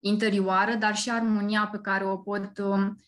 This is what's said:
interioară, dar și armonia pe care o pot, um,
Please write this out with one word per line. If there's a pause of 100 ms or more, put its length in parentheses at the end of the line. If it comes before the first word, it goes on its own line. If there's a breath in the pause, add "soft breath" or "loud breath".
interioară,
dar
și
armonia
pe
care
o
pot,
um, (120 soft breath)